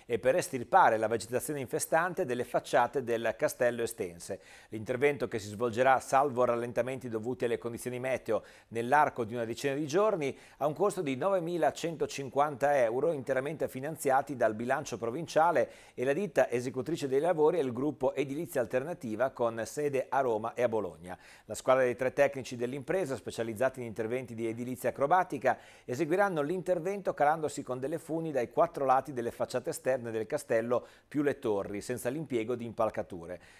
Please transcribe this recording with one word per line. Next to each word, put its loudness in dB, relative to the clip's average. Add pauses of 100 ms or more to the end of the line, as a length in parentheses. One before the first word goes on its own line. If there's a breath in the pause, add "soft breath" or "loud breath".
e -2
per 2
estirpare 4
la 2
vegetazione -2
infestante 0
delle -2
facciate 2
del 0
Castello 0
Estense. -6 (300 loud breath)
L'intervento 0
che -4
si -8
svolgerà, 2
salvo 2
rallentamenti -2
dovuti -4
alle 0
condizioni -8
meteo, -2 (260 loud breath)
nell'arco 2
di -6
una -2
decina -4
di -4
giorni, 0 (220 loud breath)
ha -2
un 2
costo 0
di -2
novemilacentocinquanta 0
euro, 2
interamente -2
finanziati 0
dal 2
bilancio -2
provinciale 2 (240 loud breath)
e -6
la 2
ditta 2
esecutrice -2
dei 4
lavori 4
è 2
il -2
gruppo 0
Edilizia -2
Alternativa -2
con 0
sede -2
a 2
Roma 0
e 0
a 4
Bologna. -4 (260 loud breath)
La -10
squadra 4
dei 2
tre -2
tecnici 2
dell'impresa, -2
specializzati -2
in -6
interventi -4
di -4
edilizia -4
acrobatica, 2 (260 loud breath)
eseguiranno 0
l'intervento -2
calandosi 2
con -6
delle -4
funi -4
dai -2
quattro 2
lati 4
delle -4
facciate -4
esterne -2
del -4
castello 0 (220 loud breath)
più -2
le 0
torri, 0
senza -4
l'impiego -2
di -6
impalcature. -4 (200 loud breath)